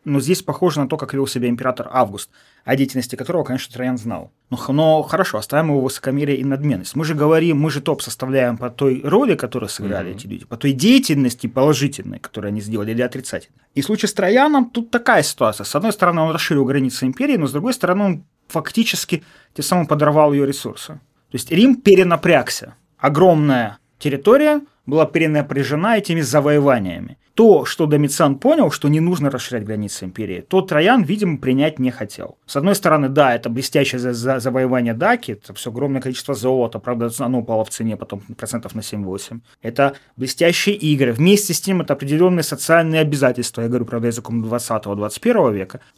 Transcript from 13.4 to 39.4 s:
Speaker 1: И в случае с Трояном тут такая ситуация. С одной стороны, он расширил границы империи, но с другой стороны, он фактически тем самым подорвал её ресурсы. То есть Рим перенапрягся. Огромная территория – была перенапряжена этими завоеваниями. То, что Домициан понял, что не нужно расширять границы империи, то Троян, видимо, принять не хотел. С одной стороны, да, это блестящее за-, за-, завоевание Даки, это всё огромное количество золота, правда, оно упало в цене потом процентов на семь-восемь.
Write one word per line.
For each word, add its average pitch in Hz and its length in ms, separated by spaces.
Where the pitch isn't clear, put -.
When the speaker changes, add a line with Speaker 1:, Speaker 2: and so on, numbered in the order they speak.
Speaker 1:
И 139 60
в - 40
случае 208 220
с - 60
Трояном 247 560
тут 233 200
такая 233 340
ситуация. 107 420
С - 100
одной 202 160
стороны, 175 300
он 160 100
расширил 156 320
границы 135 420
империи, 254 300
но 156 120
с 117 40
другой 185 220
стороны, 190 300
он 170 200
фактически 175 760
тем 151 120
самым 180 200
подорвал 147 460
её 143 140
ресурсы. - 480
То - 400
есть - 180
Рим 233 240
перенапрягся. 175 1000
Огромная 143 840
территория – 277 640
была 151 220
перенапряжена 151 920
этими 170 240
завоеваниями. 135 960
То, 214 300
что - 220
Домициан 147 500
понял, 240 360
что - 180
не 151 100
нужно 160 320
расширять 120 320
границы 104 400
империи, 90 380
то 185 200
Троян, 190 420
видимо, 180 340
принять 135 420
не 127 100
хотел. - 560
С - 120
одной 180 180
стороны, 151 320
да, 135 260
это 117 160
блестящее 131 500
за-, 123 140
за-, 127 260
завоевание 123 540
Даки, 196 380
это 101 220
всё - 160
огромное 131 320
количество 143 340
золота, 120 440
правда, 117 300
оно 123 200
упало 113 240
в - 60
цене 113 260
потом - 240
процентов 113 380
на 107 80
семь-восемь. 101 560